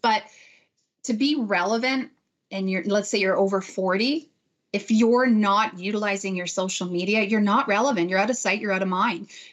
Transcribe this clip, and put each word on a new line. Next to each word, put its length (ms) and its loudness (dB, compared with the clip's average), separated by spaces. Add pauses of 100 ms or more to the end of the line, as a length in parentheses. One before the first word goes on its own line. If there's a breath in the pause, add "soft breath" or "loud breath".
But 240 0 (800 loud breath)
to 80 -4
be 260 0
relevant, 720 -2 (400)
and 200 -4
you're, 140 -2
let's 260 -2
say 80 0
you're 180 0
over 240 2
forty, 680 -2 (420)
if 180 -4
you're 360 4
not 520 2
utilizing 560 -4
your 120 -4
social 420 -4
media, 340 0
you're 180 0
not 280 2
relevant. 420 0
You're 80 2
out 120 2
of 60 -2
sight, 240 -2
you're 120 -2
out 100 0
of 60 -2
mind, 420 -2 (220 loud breath)